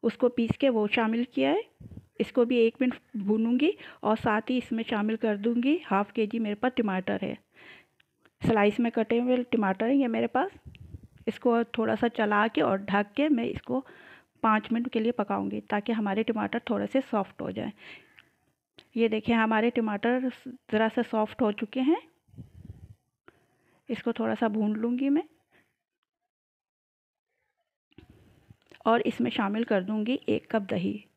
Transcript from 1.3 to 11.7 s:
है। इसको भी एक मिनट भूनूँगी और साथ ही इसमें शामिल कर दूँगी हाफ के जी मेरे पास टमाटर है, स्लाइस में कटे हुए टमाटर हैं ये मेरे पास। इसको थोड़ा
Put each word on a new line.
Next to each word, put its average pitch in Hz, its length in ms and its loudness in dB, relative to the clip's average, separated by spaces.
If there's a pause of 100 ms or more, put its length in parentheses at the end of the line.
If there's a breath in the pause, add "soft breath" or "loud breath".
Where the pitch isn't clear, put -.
है। 403 140 0 (560)
इसको 240 240 2
भी 240 140 2
एक 226 220 4
मिनट 247 140 2 (220)
भूनूँगी 226 600 2 (260 loud breath)
और 214 140 2
साथ 220 240 0 (100)
ही 254 80 0
इसमें 233 260 -4
शामिल 214 320 -2
कर 214 200 -2
दूँगी 240 500 0
हाफ 202 260 0
के 220 140 0
जी 226 120 -6
मेरे 208 160 -2
पास 254 180 -2
टमाटर 196 500 -2
है, - 160 -6 (1080 loud breath)
स्लाइस 208 340 4
में 233 120 2
कटे 233 260 0
हुए 247 240 2
टमाटर 214 440 0
हैं 262 80 2
ये 277 120 4
मेरे 226 200 0
पास। 330 240 0 (760)
इसको 233 360 2
थोड़ा 220 300 -2